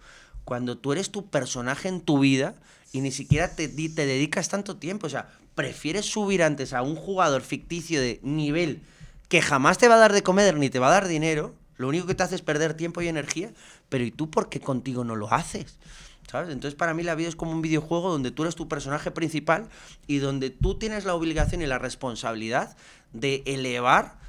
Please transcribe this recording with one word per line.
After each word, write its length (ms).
cuando 320
tú 160
eres 180
tu 200
personaje 580
en 140
tu 160
vida 360
y 80
ni 100
siquiera 440
te 140
di-, 200
te 180
dedicas 420
tanto 280
tiempo. 300
O 40
sea, 200
prefieres 520
subir 360
antes 300
a 100
un 140
jugador 460
ficticio 580
de 220
nivel 600
que 120
jamás 380
te 100
va 60
a 40
dar 140
de 100
comer 360
ni 100
te 100
va 100
a 40
dar 160
dinero, 460
lo 120
único 180
que 80
te 80
hace 120
es 80
perder 320
tiempo 280
y 60
energía, 440
pero 160
¿y 60
tú 200
por 200
qué 100
contigo 420
no 140
lo 160
haces? 460
¿Sabes? 200
Entonces, 260
para 180
mí 80
la 120
vida 140
es 80
como 160
un 100
videojuego 480
donde 200
tú 120
eres 120
tu 140
personaje 420
principal 580
y 120
donde 320
tú 280
tienes 260
la 100
obligación 480
y 40
la 120
responsabilidad 1000
de 340
elevar 720